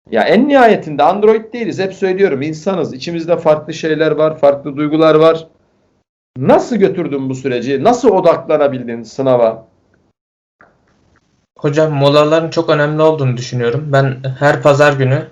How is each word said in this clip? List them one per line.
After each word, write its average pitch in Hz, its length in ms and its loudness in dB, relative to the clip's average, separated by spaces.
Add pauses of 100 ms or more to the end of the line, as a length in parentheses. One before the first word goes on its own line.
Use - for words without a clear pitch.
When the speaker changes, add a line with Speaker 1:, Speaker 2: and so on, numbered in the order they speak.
(100)
Speaker 1:
Ya 107 120 0
en 196 260 2
nihayetinde 214 540 2
android 214 500 2
değiliz. 190 260 -6
Hep 190 160 -6
söylüyorum, 185 480 -2
insanız. 156 520 -6
İçimizde 165 420 -4
farklı 156 380 -2
şeyler 156 360 -2
var, 151 280 -2
farklı 139 380 0
duygular 156 380 2
var. 160 320 2 (920)
Nasıl 240 380 0
götürdün 156 520 -2
bu 131 60 -6
süreci? 127 500 -4
Nasıl 247 240 2
odaklanabildin 147 960 0
sınava? 120 640 -2 (1900)
Speaker 2:
Hocam 151 340 0
molaların 151 580 2
çok 165 200 -4
önemli 151 320 0
olduğunu 143 340 0
düşünüyorum. 123 560 -4
Ben 135 240 0 (220)
her 143 240 0
pazar 147 300 4
günü, 135 400 0